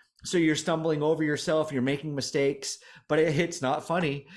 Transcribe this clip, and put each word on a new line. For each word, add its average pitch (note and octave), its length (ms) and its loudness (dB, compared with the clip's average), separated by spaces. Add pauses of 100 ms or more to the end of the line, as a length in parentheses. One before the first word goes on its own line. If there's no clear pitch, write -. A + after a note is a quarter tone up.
(260)
So F#3 120 0
you're D#3+ 180 4
stumbling D#3+ 460 0
over D#3 220 2
yourself, D#3 480 0
you're C3 100 -2
making C#3+ 320 -2
mistakes, C#3 640 0 (320)
but D3+ 80 2
it, D#3 220 4
it's E3+ 240 -2
not C#3 240 0
funny. D#3+ 480 -2